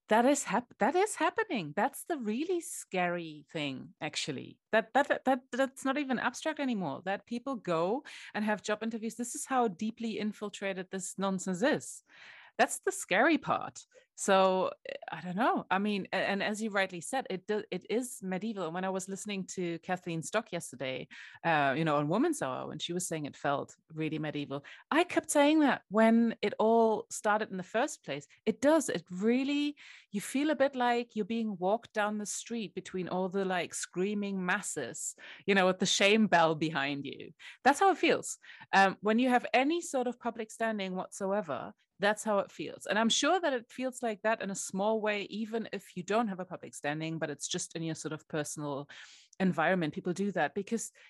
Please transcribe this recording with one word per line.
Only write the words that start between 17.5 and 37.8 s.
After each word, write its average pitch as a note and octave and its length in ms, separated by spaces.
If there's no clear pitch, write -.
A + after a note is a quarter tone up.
it F3+ 180
is B3 320
medieval. F#3+ 440
And D#3+ 100
when F#3 80
I F#3+ 60
was F#3+ 200
listening F#3+ 360
to E3+ 240
Kathleen F3 420
Stock - 300
yesterday, C3 560
uh, D3 320
you E3 100
know, D3+ 100
on D3 120
Woman's B3+ 360
Hour, C3+ 240
when C3+ 100
she F3 160
was F3+ 140
saying D#3 180
it - 100
felt C#3 380
really D#3 240
medieval, D3 440
I D#4+ 140
kept - 260
saying D4+ 300
that B3+ 280
when A3+ 540
it G3+ 160
all A3 500
started G#3+ 400
in F#3+ 80
the F3+ 60
first C4 420
place. C#3+ 220
It A3 160
does. D4+ 280
It E3+ 200
really, C4+ 640
you G3+ 100
feel D4 300
a C#4+ 40
bit C4+ 200
like A#3+ 400
you're G#3+ 100
being A3 320
walked G3 360
down G#3+ 260
the G#3 80
street A3+ 480
between F#3 320
all F#3 220
the, F#3+ 160
like, F3+ 280
screaming G3 720
masses, - 720
you G3 80
know, F#3 100
with F#3 140
the G3 80
shame G#3+ 400
bell E3+ 260
behind D3 520
you. - 260
That's C#4+ 160
how G4 100